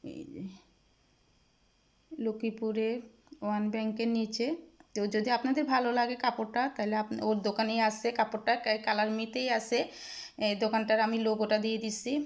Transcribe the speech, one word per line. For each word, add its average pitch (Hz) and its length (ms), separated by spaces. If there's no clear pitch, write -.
এই - 200
যে - 200
লক্ষ্মীপুরে 220 760
ওয়ান 208 300
ব্যাংকের 220 360
নিচে। 226 400
তো 208 160
যদি 214 240
আপনাদের 262 320
ভালো 254 300
লাগে 240 220
কাপড়টা, 233 540
তাহলে 214 260
আপনি 214 260
ওর 214 200
দোকানেই 220 380
আছে 220 320
কাপড়টা, 226 440
কা-, 220 280
কালার 214 280
মিতেই 226 380
আছে। 233 300
এই 208 180
দোকানটার 220 440
আমি 226 200
লোগোটা 214 380
দিয়ে 220 200
দিচ্ছি 220 340